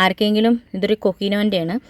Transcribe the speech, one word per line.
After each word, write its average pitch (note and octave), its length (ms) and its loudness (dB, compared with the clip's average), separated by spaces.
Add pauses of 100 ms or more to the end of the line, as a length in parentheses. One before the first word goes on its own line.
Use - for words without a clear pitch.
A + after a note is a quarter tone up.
ആർക്കെങ്കിലും, G#3+ 520 2 (200)
ഇതൊരു G3 200 -2 (100)
കൊക്കിനോൻ്റെയാണ്. G3 680 -2 (140)